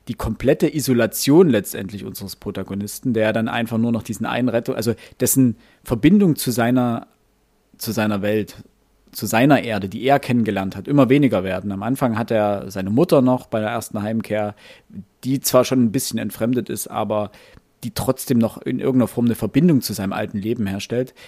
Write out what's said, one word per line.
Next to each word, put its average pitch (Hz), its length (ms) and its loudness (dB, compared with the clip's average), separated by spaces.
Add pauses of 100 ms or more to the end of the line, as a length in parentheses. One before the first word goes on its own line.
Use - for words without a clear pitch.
Die 117 80 -8
komplette 127 580 0
Isolation 135 760 4
letztendlich 101 560 -4
unseres 95 320 -14
Protagonisten, 101 760 -6
der 110 200 2
dann 113 160 -2
einfach 117 280 -4
nur 117 140 0
noch 110 100 -2
diesen 113 240 -8
einen 120 220 -2
Rettung-, 120 300 -2
also 113 180 -2 (240)
dessen 127 380 2 (260)
Verbindung 156 540 4
zu - 140 -4
seiner, 120 560 0 (720)
zu - 140 -8
seiner 107 320 0
Welt, 107 320 -2 (560)
zu - 160 -8
seiner 123 360 6
Erde, 101 240 -4
die 107 160 -8
er 139 160 4
kennengelernt 104 560 0
hat, 98 140 -10
immer 143 180 6
weniger 117 380 4
werden. 95 260 -4
Am 98 120 -6
Anfang 117 340 -2
hat 117 140 -4
er 104 400 0
seine 98 180 -6
Mutter 143 320 4
noch 127 240 2
bei 113 160 -4
der 107 80 -4
ersten 110 320 -6
Heimkehr, 107 540 -4 (680)
die 131 180 -2
zwar 127 220 4
schon 131 200 0
ein 110 80 2
bisschen 123 280 -4
entfremdet 113 500 -2
ist, - 180 -8
aber 107 440 -4 (520)
die 120 80 -8
trotzdem 123 480 -2
noch 113 240 0
in 127 160 -4
irgendeiner 127 280 2
Form 120 200 -2
eine 110 80 2
Verbindung 139 460 2
zu - 120 -8
seinem 95 180 -4
alten 107 280 -6
Leben 110 260 -2
herstellt. 113 480 -4 (140)